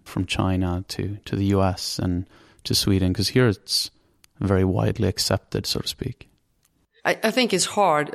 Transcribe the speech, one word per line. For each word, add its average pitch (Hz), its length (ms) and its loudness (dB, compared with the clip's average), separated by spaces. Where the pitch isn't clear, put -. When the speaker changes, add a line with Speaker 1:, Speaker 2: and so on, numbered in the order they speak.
Speaker 1:
from 98 240 -4
China 92 640 0
to, 98 380 -6
to 104 100 -4
the 98 180 2
U 95 80 4
S - 380 -2
and 90 260 0
to - 100 -2
Sweden? 92 400 2
'Cause 92 140 -2
here 127 180 4
it's - 460 -2
very 95 240 4
widely 101 420 0
accepted, - 600 -2
so - 140 -4
to - 80 -8
speak. - 400 -10
Speaker 2:
I, - 180 0
I 220 80 0
think 233 220 2
it's 180 140 0
hard. 156 380 2